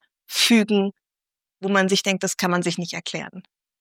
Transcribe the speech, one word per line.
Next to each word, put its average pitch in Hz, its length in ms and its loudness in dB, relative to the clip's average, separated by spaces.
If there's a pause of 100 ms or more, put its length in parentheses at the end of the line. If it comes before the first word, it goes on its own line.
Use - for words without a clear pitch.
(260)
fügen, 208 680 2 (680)
wo 190 80 -2
man 190 220 4
sich 196 120 2
denkt, 190 200 -2
das - 160 -4
kann 180 120 0
man 180 120 0
sich 175 160 -4
nicht 170 160 -8
erklären. 170 480 -10 (380)